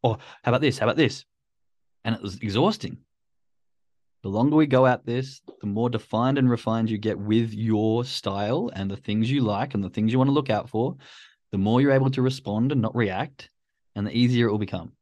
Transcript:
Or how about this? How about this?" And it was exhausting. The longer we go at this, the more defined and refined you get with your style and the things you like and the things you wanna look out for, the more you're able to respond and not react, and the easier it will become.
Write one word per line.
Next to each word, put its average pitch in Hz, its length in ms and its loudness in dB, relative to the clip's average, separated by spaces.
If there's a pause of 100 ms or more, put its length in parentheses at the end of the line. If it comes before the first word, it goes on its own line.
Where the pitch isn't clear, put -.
Or 113 140 2 (280)
how 117 80 2
about 127 80 2
this? 147 180 0
How 107 80 0
about 117 100 0
this?" - 280 0 (800)
And 113 100 -2
it - 80 -10
was 98 140 -8
exhausting. 127 600 -2 (1200)
The 98 60 -6
longer 123 280 2
we 156 100 6
go 131 200 4
at 127 180 2
this, 131 380 -6 (180)
the 107 60 -8
more 110 240 -2
defined 120 480 0
and 131 100 4
refined 113 400 0
you 110 100 -2
get 104 200 -4
with 110 340 0
your 110 520 0
style 110 680 -4
and 98 140 -4
the 98 80 -6
things 110 340 -2
you 143 100 2
like 110 340 -2
and 101 80 -2
the 98 80 -6
things 110 220 -2
you 131 60 2
wanna 135 120 4
look 139 200 0
out 107 200 -2
for, 117 260 -2 (540)
the 98 80 -4
more 110 220 2
you're 143 120 4
able 135 180 2
to 131 120 -2
respond 123 480 -2
and 139 100 2
not 110 140 2
react, 110 560 -4 (460)
and 101 100 -2
the 107 100 -4
easier 120 300 4
it 101 60 2
will 107 60 0
become. 92 440 -6